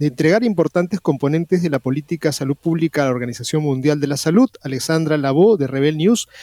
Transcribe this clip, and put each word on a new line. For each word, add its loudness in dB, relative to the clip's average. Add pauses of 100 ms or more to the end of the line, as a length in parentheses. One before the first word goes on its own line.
de 0
entregar 2
importantes 0
componentes 0
de 0
la -2
política -4
de -4
salud -4
pública -2
a 2
la 0
Organización -4
Mundial 0
de -2
la -2
Salud". 2 (120)
Alexandra -2
Labo, 4
de 0
Rebel 0
News, 0 (140)